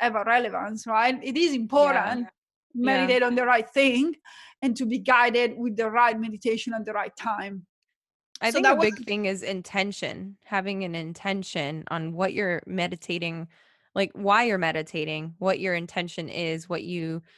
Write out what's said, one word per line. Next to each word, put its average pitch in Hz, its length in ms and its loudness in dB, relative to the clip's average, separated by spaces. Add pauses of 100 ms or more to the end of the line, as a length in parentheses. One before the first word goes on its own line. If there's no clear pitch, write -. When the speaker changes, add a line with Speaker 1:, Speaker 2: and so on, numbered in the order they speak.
Speaker 1:
ever 220 260 0
relevance, 220 600 0
right? 233 360 2
It 254 140 -4
is 330 160 4
Speaker 2:
Yeah. 254 80 0
Speaker 1:
important 247 680 2
to - 60 -20 (480)
Speaker 2:
Yeah. 247 60 2
Speaker 1:
meditate 262 360 4
on 247 120 2
the 247 100 4
right 240 240 4
thing 269 460 4 (480)
and 262 160 2
to 262 80 -2
be 226 120 0
guided 240 600 4
with 233 180 -4
the 220 140 0
right 226 280 4
meditation 220 540 -4
at 220 140 -6
the 214 80 -8
right 208 220 -4
time. 196 500 -8 (760)
Speaker 2:
I - 100 0
Speaker 1:
So - 20 -4
Speaker 2:
think 262 120 2
Speaker 1:
that 269 80 8
Speaker 2:
a 262 40 4
Speaker 1:
was 220 100 4
Speaker 2:
big 214 180 -2
thing 208 220 -2
is 190 160 -4
intention, 196 1000 -6
having 196 400 -4
an 170 100 -6
intention 165 960 -6
on 165 240 -4
what 185 200 -2
you're 180 340 -2
meditating, 170 840 -6 (460)
like, 196 200 -2
why 202 300 4
you're 220 140 0
meditating, 160 800 -4
what 190 220 0
your 185 140 -2
intention 170 560 -6
is, 165 380 -6
what 175 160 -6
you 165 380 -6 (160)